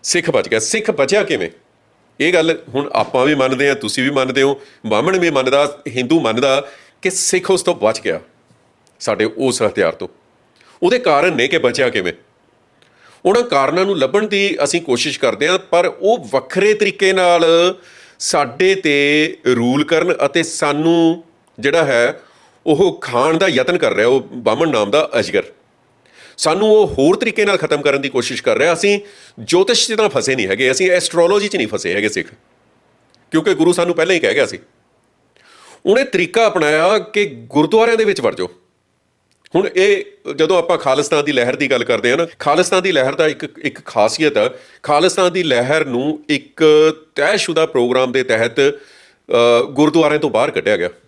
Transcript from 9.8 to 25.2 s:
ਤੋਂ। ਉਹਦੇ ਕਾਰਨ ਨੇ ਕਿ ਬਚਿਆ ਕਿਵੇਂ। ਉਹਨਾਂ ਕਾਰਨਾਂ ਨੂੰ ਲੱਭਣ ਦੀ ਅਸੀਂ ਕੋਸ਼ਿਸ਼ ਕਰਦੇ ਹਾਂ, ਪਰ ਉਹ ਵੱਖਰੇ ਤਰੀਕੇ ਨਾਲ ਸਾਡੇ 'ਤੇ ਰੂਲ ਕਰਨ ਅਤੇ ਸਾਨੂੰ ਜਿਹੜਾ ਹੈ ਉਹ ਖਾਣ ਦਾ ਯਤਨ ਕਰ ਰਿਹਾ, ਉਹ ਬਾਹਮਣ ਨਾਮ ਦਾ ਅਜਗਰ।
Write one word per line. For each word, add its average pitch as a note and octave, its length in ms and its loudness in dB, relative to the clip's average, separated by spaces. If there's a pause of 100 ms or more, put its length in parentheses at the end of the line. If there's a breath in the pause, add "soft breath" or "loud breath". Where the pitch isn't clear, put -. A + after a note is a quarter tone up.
ਤੋਂ। - 160 -12 (760 soft breath)
ਉਹਦੇ A3 160 2
ਕਾਰਨ D3+ 380 2
ਨੇ A#2+ 120 0
ਕਿ E3+ 100 0
ਬਚਿਆ B2+ 300 0
ਕਿਵੇਂ। F#2 240 -4 (1120 soft breath)
ਉਹਨਾਂ G#3+ 180 2
ਕਾਰਨਾਂ D#3+ 420 0
ਨੂੰ G3 140 -2
ਲੱਭਣ F#3 280 0
ਦੀ G3 380 -2
ਅਸੀਂ F3 180 -2
ਕੋਸ਼ਿਸ਼ C3 380 -4
ਕਰਦੇ A#2+ 280 0
ਹਾਂ, F#3 100 0
ਪਰ F3+ 280 0 (140)
ਉਹ G3+ 300 -2
ਵੱਖਰੇ F#3 440 0
ਤਰੀਕੇ G3 380 0
ਨਾਲ F3 320 2 (720 loud breath)
ਸਾਡੇ D#3+ 560 0
'ਤੇ D3+ 640 0 (100)
ਰੂਲ B2+ 380 0
ਕਰਨ E3 300 0 (120)
ਅਤੇ D#3+ 160 0
ਸਾਨੂੰ E3 840 0 (360)
ਜਿਹੜਾ D#3 240 2
ਹੈ A#2+ 360 0 (460 soft breath)
ਉਹ D#3+ 340 2
ਖਾਣ C3+ 380 0
ਦਾ F#3+ 100 2
ਯਤਨ E3+ 300 0
ਕਰ A#2 140 0
ਰਿਹਾ, G#2 160 2
ਉਹ C3 120 2
ਬਾਹਮਣ A#2+ 480 -2
ਨਾਮ G#2+ 220 0
ਦਾ D3+ 280 0
ਅਜਗਰ। G2 240 -2 (960 loud breath)